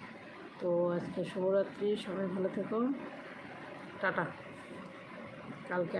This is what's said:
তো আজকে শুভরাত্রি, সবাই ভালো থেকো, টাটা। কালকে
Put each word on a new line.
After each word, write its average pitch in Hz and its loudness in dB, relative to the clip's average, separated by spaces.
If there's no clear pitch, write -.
তো 185 2
আজকে 180 -2
শুভরাত্রি, 190 4
সবাই 190 0
ভালো 190 4
থেকো, 208 2
টাটা। 180 4
কালকে 180 2